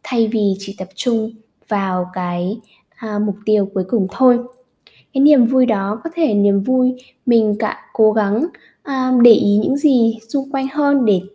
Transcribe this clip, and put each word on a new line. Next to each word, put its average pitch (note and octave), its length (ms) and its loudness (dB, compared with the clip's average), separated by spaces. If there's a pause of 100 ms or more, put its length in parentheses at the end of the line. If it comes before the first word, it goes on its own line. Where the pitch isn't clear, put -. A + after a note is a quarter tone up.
thay A3+ 260 -2
vì G#3 300 0
chỉ G3 200 -12
tập F#3 160 -10
trung A3+ 360 -4 (380)
vào F#3 440 -4
cái, F3+ 460 -6 (380)
à, G#3+ 220 -8
mục G#3 160 -2 (120)
tiêu G#3 280 0
cuối F#3 140 -2
cùng G3+ 220 0
thôi. B3 280 2 (760)
Cái C4 100 -2
niềm C#4+ 220 6
vui B3+ 220 2
đó G#3 380 -2
có E4 100 -6
thể D4 200 0
niềm G3+ 280 2
vui B3+ 320 0 (320)
mình A3 320 2
cả G#3+ 200 -4 (140)
cố G#3+ 200 2
gắng, A3 340 0 (360)
à, C4 300 -4 (100)
để A#3 100 8
ý G3+ 240 2
những A#3+ 200 -2
gì A#3 420 0 (100)
xung C#4 240 -6
quanh C4+ 200 -4
hơn C#4+ 320 0
để G3 160 2 (140)